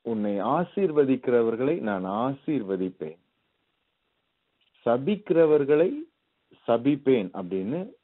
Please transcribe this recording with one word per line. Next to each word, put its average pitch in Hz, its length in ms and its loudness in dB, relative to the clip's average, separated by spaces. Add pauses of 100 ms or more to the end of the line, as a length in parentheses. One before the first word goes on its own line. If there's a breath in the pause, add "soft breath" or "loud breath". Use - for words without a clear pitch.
"உன்னை 104 400 -4
ஆசீர்வதிக்கிறவர்களை 131 1400 0
நான் 101 260 -4
ஆசீர்வதிப்பேன், 98 1120 -4 (1700)
சபிக்கிறவர்களை 151 1040 2 (760)
சபிப்பேன்" 123 680 2
அப்படின்னு 98 580 -6 (120)